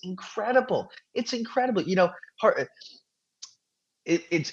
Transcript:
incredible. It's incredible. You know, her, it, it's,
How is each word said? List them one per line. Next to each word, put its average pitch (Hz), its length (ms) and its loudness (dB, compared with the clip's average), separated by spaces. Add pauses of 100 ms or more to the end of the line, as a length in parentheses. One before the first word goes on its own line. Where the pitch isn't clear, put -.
incredible. 214 880 -2 (240)
It's 247 180 -4
incredible. 233 520 -2
You 185 120 0
know, 180 140 6 (320)
her, 202 260 2 (1400)
it, 165 260 0
it's, 165 220 -2